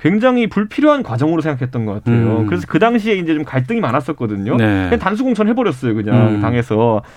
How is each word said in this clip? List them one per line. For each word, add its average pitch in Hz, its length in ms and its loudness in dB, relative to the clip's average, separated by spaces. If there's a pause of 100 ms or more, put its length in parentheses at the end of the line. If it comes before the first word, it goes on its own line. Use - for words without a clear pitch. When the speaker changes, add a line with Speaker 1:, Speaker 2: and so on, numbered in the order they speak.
Speaker 1:
굉장히 233 480 2
불필요한 262 540 0
과정으로 151 400 -2
생각했던 127 440 -4
것 104 60 -4
같아요. 113 480 0
Speaker 2:
음. 110 60 0
Speaker 1:
그래서 175 220 -2
그 - 100 0
당시에 226 360 2
이제 165 200 -2
좀 151 100 -2
갈등이 185 360 -2
많았었거든요. 123 760 -2
Speaker 2:
네. 104 280 2
Speaker 1:
그냥 226 140 0
단수 214 260 -2
공천 214 240 0
해버렸어요, 175 460 0
그냥 110 420 2
Speaker 2:
음. 104 40 -2
Speaker 1:
당에서. 113 600 0 (140)